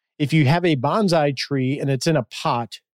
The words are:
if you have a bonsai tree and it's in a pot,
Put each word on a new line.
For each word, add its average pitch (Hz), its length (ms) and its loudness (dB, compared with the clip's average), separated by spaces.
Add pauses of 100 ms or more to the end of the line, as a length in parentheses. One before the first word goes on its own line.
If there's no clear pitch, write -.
(180)
if 147 140 -2
you 156 140 4
have 170 180 2
a 170 120 2
bonsai 151 600 0
tree 135 440 -4
and 135 100 -4
it's 135 180 -2
in 160 80 2
a 127 80 0
pot, 120 560 -6 (180)